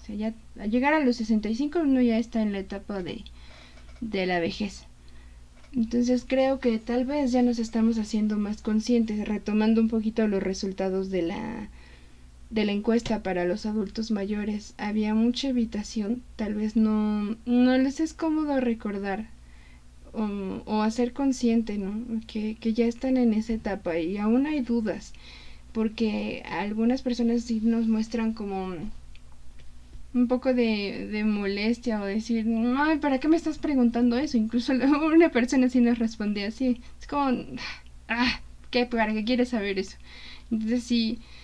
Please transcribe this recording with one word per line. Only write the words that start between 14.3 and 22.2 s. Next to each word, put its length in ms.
Había 360
mucha 340
evitación, 760
tal 180
vez 220
no, 600
no 320
les 220
es 140
cómodo 460
recordar 680
o, 540
o 160
hacer 300
consciente, 640
¿no? 480